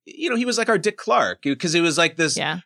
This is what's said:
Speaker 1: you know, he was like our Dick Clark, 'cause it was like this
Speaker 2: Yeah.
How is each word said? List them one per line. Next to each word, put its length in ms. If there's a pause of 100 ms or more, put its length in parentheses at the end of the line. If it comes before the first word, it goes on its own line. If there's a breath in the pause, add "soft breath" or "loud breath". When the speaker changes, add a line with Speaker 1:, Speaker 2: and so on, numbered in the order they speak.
Speaker 1:
you 240
know, 60
he 100
was 120
like 120
our 80
Dick 200
Clark, 460 (160)
'cause 160
it 60
was 160
like 200
this 200
Speaker 2:
Yeah. 280